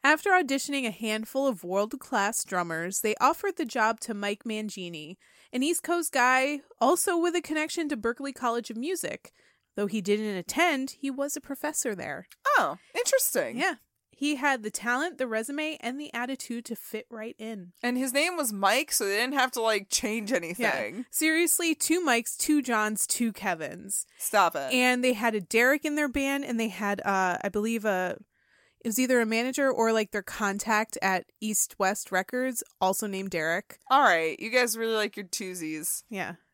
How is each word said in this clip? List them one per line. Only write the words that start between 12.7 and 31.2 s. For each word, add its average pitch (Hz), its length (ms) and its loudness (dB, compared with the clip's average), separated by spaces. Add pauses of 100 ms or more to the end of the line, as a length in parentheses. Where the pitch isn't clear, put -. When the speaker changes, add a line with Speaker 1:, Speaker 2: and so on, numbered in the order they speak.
Speaker 2:
interesting. 247 600 0
Speaker 1:
Yeah. 320 180 0 (360)
He 294 240 -4
had 262 280 -2
the 214 80 -6
talent, 254 460 -4
the 254 100 -2
resume, 285 520 -4
and 254 200 -6
the 294 140 -12
attitude 240 520 -6
to 233 100 -8
fit - 340 -10
right 226 300 -12
in. 214 320 -12 (100)
Speaker 2:
And 247 160 0
his 262 140 0
name 320 240 2
was 277 160 -2
Mike, 208 400 2
so - 140 0
they 196 120 0
didn't 262 180 0
have 262 160 4
to, 240 100 -4
like, 214 280 2
change 220 440 -2
anything. 175 640 -2
Speaker 1:
Yeah. 247 120 -8
Seriously, 320 640 2
two 349 300 2
Mikes, 240 320 2
two 302 260 4
Johns, 214 460 0
two 226 240 0
Kevins. 180 720 -4 (120)
Speaker 2:
Stop 185 400 4
it. 139 160 -2
Speaker 1:
And 254 320 4
they 254 80 6
had 220 220 0
a 208 60 0
Derek 247 440 4
in 294 100 0
their 294 140 2
band, 277 340 0
and 233 160 -4
they 220 80 0
had, 202 380 -2
uh, 190 360 2
I 202 60 -4
believe, 208 380 -2
a, 185 320 0 (680)
it - 60 -4
was 220 100 0
either 247 220 4
a 226 40 4
manager 247 460 2
or, 226 220 2
like, 220 180 2
their 208 100 -4
contact 214 800 -2
at 190 260 0 (120)